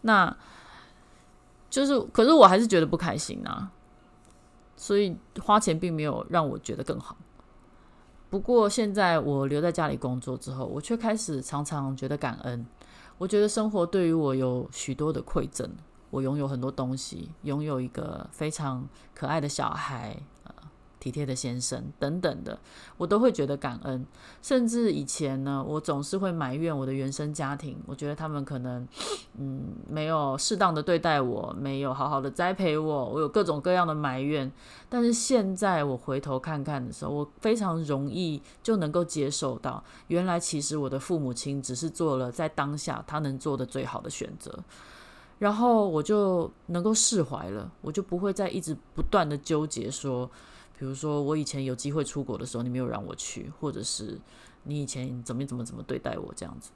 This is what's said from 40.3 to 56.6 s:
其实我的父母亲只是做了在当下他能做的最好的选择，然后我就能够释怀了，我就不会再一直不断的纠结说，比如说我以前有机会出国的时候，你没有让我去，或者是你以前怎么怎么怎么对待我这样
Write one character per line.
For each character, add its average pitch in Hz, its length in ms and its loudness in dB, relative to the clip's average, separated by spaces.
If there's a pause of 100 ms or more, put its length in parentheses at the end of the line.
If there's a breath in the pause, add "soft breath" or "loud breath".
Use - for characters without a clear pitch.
其 160 220 -2
实 151 160 -4
我 139 120 -2
的 135 120 -2
父 165 180 -2
母 127 160 -2
亲 139 260 -4
只 127 140 -6
是 156 160 -4
做 151 260 0
了 127 140 -2
在 156 180 -2
当 147 300 -4
下 135 300 -6
他 151 100 -4
能 139 180 -2
做 135 200 -2
的 127 100 -4
最 131 180 -6
好 - 160 -6
的 - 80 -10
选 - 300 -8
择， - 180 -14 (840 loud breath)
然 208 120 2
后 220 360 6
我 156 120 2
就 190 480 2 (180)
能 175 140 -2
够 220 140 4
释 196 300 4
怀 - 260 -6
了， 107 300 -8
我 - 100 -6
就 175 100 -2
不 180 200 -4
会 196 120 0
再 190 160 0
一 - 120 -4
直 156 160 -4 (180)
不 151 80 0
断 165 260 4
的 147 80 -2
纠 151 300 0
结 120 240 -6
说， 127 400 -4 (480 loud breath)
比 139 60 -8
如 135 100 -6
说 147 280 -2
我 151 140 2
以 151 60 0
前 139 220 -4
有 131 100 -2
机 143 160 -6
会 147 140 0
出 143 180 -4
国 120 140 -4
的 - 80 -6
时 127 120 -8
候， 117 60 -2
你 123 60 -2
没 123 80 -4
有 127 100 -2
让 110 180 -4
我 - 100 -8
去， - 360 -10 (100)
或 151 120 -4
者 - 100 -6
是 - 380 -6 (440 loud breath)
你 147 180 -4
以 - 20 -2
前 127 380 -6
怎 123 120 -8
么 139 120 -4
怎 135 100 -8
么 117 80 -6
怎 120 100 -12
么 - 80 -12
对 131 160 -6
待 - 200 -6
我 - 180 -10
这 - 80 -10
样 64 160 -12